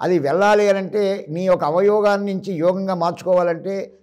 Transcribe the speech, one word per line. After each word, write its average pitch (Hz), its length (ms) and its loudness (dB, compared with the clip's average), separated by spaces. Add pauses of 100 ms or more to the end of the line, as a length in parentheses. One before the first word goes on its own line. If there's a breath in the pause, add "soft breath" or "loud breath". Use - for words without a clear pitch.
అది 175 180 2
వెళ్ళాలి 202 500 2
అని 196 100 2
అంటే 196 500 -4
నీ 165 160 -6
యొక్క 180 200 2
అవయోగాన్ని 202 720 2
నుంచి 190 180 -6
యోగంగా 185 420 -2
మార్చుకోవాలంటే 175 1080 -2